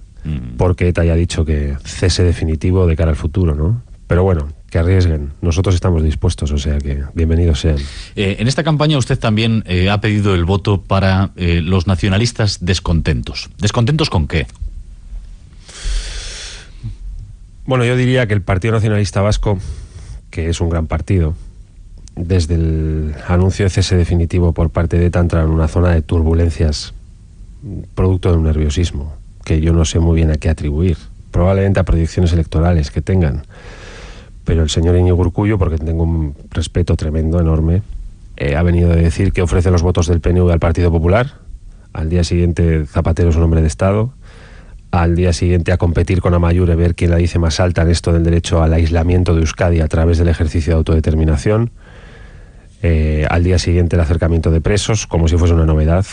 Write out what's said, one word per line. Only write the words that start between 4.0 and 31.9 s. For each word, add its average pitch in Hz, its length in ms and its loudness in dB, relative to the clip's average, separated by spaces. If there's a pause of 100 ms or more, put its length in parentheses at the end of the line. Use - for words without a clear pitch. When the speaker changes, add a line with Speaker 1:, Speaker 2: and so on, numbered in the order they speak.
Speaker 2:
Pero 87 160 2
bueno, 82 260 0 (200)
que 85 100 -2
arriesguen. 82 520 2 (100)
Nosotros 90 340 0
estamos 85 280 0
dispuestos, 73 480 -2
o 73 60 -2
sea 71 200 -2
que 69 260 -4 (100)
bienvenidos 82 460 2
sean. 78 180 0 (380)
Speaker 1:
Eh, 98 240 -2
en 110 80 0
esta 135 160 -2
campaña 151 340 2
usted 127 220 -2
también, 113 460 0
eh, 90 240 0
ha 101 120 0
pedido 104 320 0
el 85 120 2
voto 95 360 0
para, 95 540 0
eh, 85 260 0
los 90 260 0
nacionalistas 101 720 0
descontentos. 80 960 -2
¿Descontentos 131 520 0
con 78 180 0
qué? 78 200 -2 (3250)
Speaker 2:
Bueno, 127 200 2
yo 123 100 2
diría 127 320 2
que 104 60 -2
el 101 80 0
Partido 101 320 0
Nacionalista 104 480 0
Vasco, 104 360 2 (720)
que 82 200 -4
es 82 100 -2
un 85 100 0
gran 82 180 -2
partido, 80 460 0 (840)
desde 87 400 0
el 78 600 -2 (120)
anuncio 92 380 2
de 95 40 2
cese 95 260 0
definitivo 87 580 2
por 82 160 0
parte 85 300 0
de 87 80 4
eta 85 120 0
entraron 82 300 2
en 80 60 2
una 80 120 2
zona 87 220 2
de 82 120 2
turbulencias, 82 920 0 (1040)
producto 92 360 2
de 85 60 4
un 80 60 2
nerviosismo 76 720 0 (300)
que 80 140 0
yo 80 140 2
no 82 120 4
sé - 140 0
muy 82 160 2
bien 80 160 2
a 76 40 0
qué 73 140 -2
atribuir. 78 480 0 (340)
Probablemente 98 480 2
a 92 40 2
proyecciones 82 500 2